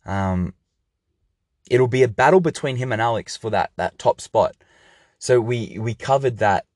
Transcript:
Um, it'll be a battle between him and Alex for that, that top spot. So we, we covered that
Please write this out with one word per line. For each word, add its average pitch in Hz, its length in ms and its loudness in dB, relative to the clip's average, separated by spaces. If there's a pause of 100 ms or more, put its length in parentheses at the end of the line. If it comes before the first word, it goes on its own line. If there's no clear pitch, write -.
Um, 95 500 -2 (1160)
it'll 123 180 4
be 131 140 2
a 120 60 6
battle 143 320 4
between 147 360 -4
him 127 160 -4
and 110 80 -2
Alex 113 360 -2
for 110 140 -8
that, 98 260 0
that - 220 -4
top - 220 0
spot. - 340 0 (640)
So 123 220 2
we, 113 380 -6
we 113 160 -6
covered 135 440 -2
that 101 380 0